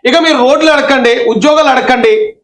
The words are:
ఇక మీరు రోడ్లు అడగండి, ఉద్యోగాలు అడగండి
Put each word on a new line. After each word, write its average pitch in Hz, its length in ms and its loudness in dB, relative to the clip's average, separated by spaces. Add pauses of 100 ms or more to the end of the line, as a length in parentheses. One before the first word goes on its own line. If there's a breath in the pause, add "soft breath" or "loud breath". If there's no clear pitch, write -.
ఇక 285 140 0
మీరు 311 200 0
రోడ్లు 302 320 0
అడగండి, 254 540 0
ఉద్యోగాలు 294 440 0
అడగండి 247 760 0